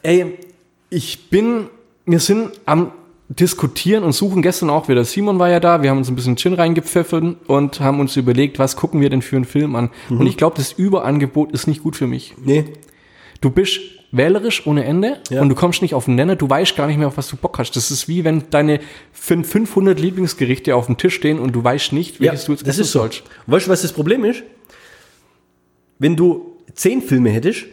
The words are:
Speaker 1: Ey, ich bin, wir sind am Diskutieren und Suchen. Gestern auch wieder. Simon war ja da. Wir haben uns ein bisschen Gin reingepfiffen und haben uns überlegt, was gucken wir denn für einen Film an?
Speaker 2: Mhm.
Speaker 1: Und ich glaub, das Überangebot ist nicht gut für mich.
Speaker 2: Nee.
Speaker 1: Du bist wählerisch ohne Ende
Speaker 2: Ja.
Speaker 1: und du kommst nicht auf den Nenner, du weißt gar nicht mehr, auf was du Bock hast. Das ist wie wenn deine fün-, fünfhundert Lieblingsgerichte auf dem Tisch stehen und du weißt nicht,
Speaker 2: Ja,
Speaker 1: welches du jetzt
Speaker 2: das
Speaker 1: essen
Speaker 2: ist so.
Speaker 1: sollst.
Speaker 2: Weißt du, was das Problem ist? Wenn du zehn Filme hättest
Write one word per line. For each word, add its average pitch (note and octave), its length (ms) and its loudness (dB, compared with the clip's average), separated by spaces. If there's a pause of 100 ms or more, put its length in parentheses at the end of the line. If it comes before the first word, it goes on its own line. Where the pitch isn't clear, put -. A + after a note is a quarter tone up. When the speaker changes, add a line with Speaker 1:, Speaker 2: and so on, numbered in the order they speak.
Speaker 1:
Ey, E3+ 340 0 (540)
ich - 400 -8
bin, A3 360 0 (400)
wir E3+ 140 4
sind G#3 300 0 (140)
am D#3 260 0 (380)
Diskutieren F3+ 760 0
und D#3 80 2
Suchen. F#3+ 300 0
Gestern F3 280 0
auch D#3 180 0
wieder. B2 160 4
Simon G3 360 0
war F3 80 4
ja F3 100 4
da. E3+ 240 4
Wir C#3 80 4
haben C3+ 80 2
uns C3 100 -2
ein B2+ 80 -2
bisschen B2 200 0
Gin F3+ 180 0
reingepfiffen E3+ 840 0 (120)
und C#3 320 0
haben C#3 200 2
uns C3+ 160 0
überlegt, C3 440 0
was C3+ 160 0
gucken D#3+ 240 -2
wir C#3 100 4
denn C3 120 0
für - 140 -6
einen B2+ 80 0
Film C#3+ 320 -2
an? A#2+ 140 -2 (180)
Speaker 2:
Mhm. A#2+ 120 0
Speaker 1:
Und D3+ 80 6
ich - 80 -2
glaub, D#3+ 200 2
das C#3 160 -4
Überangebot D3+ 800 0
ist C3+ 140 -4
nicht D3+ 160 -2
gut D#3 140 -4
für C3+ 100 -4
mich. B2 280 -8 (100)
Speaker 2:
Nee. D3 220 2 (760)
Speaker 1:
Du C3+ 100 2
bist F#3+ 300 0 (320)
wählerisch F#3+ 560 0
ohne D3 160 0
Ende F#3+ 320 -2 (120)
Speaker 2:
Ja. C3 140 0
Speaker 1:
und C#3+ 60 4
du C3 80 2
kommst F3 260 0
nicht F3 120 -2
auf B2 100 -2
den B2+ 100 2
Nenner, D#3+ 220 2
du C#3+ 120 -2
weißt D3+ 280 0
gar C#3+ 100 -2
nicht D3+ 120 0
mehr, D3+ 100 0
auf C3 80 -6
was C#3 120 -8
du C3+ 80 -12
Bock - 220 -6
hast. - 160 -6
Das - 160 -4
ist C#3 160 -6
wie E3+ 160 -4
wenn D#3+ 280 0
deine D3+ 280 2 (340)
fün-, E3+ 320 -2
fünfhundert G3 540 2
Lieblingsgerichte D3+ 800 -2
auf A#2+ 100 0
dem B2 100 0
Tisch F3+ 200 0
stehen D3+ 240 -2
und B2+ 120 -2
du A#2 120 -2
weißt B2+ 300 0
nicht, E3+ 260 -4
Speaker 2:
Ja, D#3 100 4
Speaker 1:
welches C#3+ 140 -8
du D3 80 -2
jetzt C#3 100 -4
Speaker 2:
das C#3 140 -2
Speaker 1:
essen G3+ 60 0
Speaker 2:
ist D3+ 100 -2
so. C3+ 80 2
Speaker 1:
sollst. G#2+ 240 -6 (240)
Speaker 2:
Weißt E3 180 2
du, F#3 60 -2
was F3 100 2
das F3 100 -6
Problem G3 320 0
ist? A#3+ 200 -2 (1500)
Wenn D#3 180 2
du E3+ 400 0 (180)
zehn A#3+ 280 0
Filme B2 280 4
hättest B2 420 -2